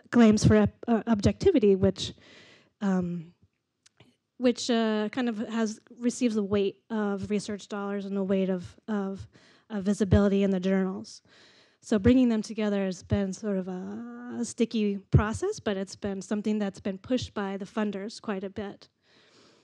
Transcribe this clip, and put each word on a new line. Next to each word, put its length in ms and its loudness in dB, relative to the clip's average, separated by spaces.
claims 360 6
for 80 8
ep-, 320 2
uh, 200 2
objectivity, 680 4
which, 380 0
um, 540 -2
which, 320 0
uh, 420 0
kind 160 -2
of 120 -4
has, 320 -4
receives 360 0
the 80 0
weight 340 0
of 400 -2
research 380 -4
dollars 380 -6
and 100 -6
the 80 0
weight 260 0
of, 160 -2
of, 400 -4
of 140 -6
visibility 600 4
in 80 2
the 100 0
journals. 600 -2
So 160 0
bringing 300 6
them 140 0
together 440 -2
has 180 -6
been 280 -2
sort 260 -4
of 120 -6
a, 680 -12
a 40 -4
sticky 540 -2
process, 500 2
but 160 -4
it's 180 -8
been 260 -8
something 380 -2
that's 220 -6
been 160 -6
pushed 360 -4
by 220 -6
the 80 -10
funders 580 -6
quite 220 -6
a 60 -8
bit. 400 -14